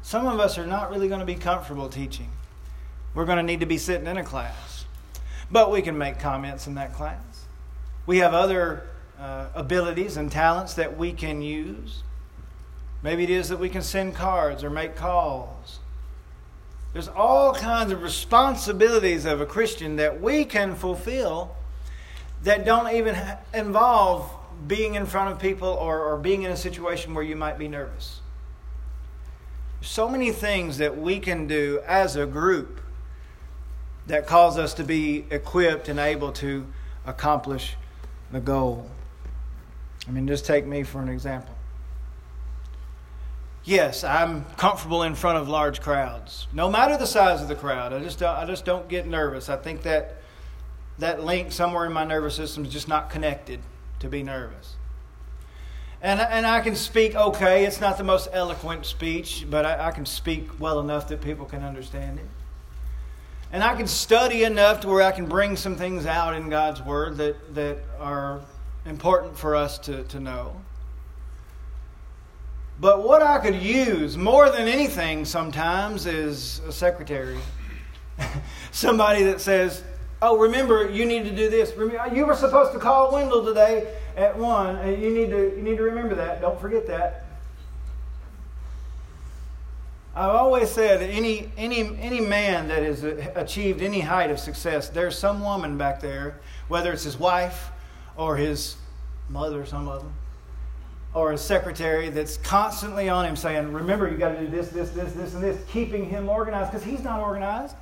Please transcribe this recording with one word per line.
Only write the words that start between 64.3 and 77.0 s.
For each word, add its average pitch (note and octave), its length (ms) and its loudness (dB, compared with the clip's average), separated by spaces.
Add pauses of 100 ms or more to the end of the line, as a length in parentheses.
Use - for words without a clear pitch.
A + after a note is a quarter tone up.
enough G#3+ 380 8
to G3 60 -4
where F#3+ 160 8
I F#3+ 80 8
can F#3 140 -4
bring G3 320 2
some F#3+ 180 -4
things F3+ 300 -4
out E3 280 0
in D#3+ 160 -4
God's D3+ 320 0
Word D3 360 -2
that, D3 360 -4
that D3 260 -4 (200)
are C#3 420 -4 (440)
important E3+ 520 2
for D3+ 180 0
us D3 240 0
to, C3+ 260 -8
to C3+ 140 -10
know. C3 360 -8 (2250)
But G3 240 6
what D4 180 10
I D4 160 8
could F#3 240 2
use G3+ 560 2
more C4 320 10
than A#3 180 2
anything F3+ 580 0
sometimes E3+ 800 0
is D3+ 580 -4
a D#3+ 60 -8
secretary. C#3 640 0 (800)